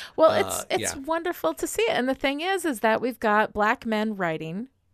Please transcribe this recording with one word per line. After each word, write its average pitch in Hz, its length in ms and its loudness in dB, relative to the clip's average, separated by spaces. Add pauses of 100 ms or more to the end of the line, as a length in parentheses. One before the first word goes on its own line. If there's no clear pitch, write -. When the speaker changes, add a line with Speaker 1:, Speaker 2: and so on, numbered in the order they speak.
(160)
Speaker 1:
Well, 320 160 6
Speaker 2:
Uh, - 80 2
Speaker 1:
it's, - 300 -2
it's - 260 -2
Speaker 2:
yeah. 277 100 -10
Speaker 1:
wonderful 330 500 -2
to - 120 -4
see - 160 -2
it. 466 80 2
And 247 160 0
the 262 80 0
thing 285 260 -2
is, 370 240 -2
is 269 140 -2
that 220 220 2
we've 233 180 -4
got 214 340 2
Black 214 320 0
men 220 300 0
writing, 170 540 -4 (240)